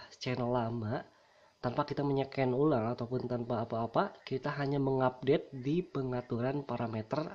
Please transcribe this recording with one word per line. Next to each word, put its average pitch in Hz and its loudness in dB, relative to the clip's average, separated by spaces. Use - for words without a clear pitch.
channel 123 0
lama 117 0
tanpa 117 0
kita 147 -4
menyeken 135 2
ulang 127 4
ataupun 120 -2
tanpa 120 0
apa-apa. 117 0
Kita 135 -4
hanya 139 0
mengupdate 135 2
di 143 0
pengaturan 127 -2
parameter 117 -2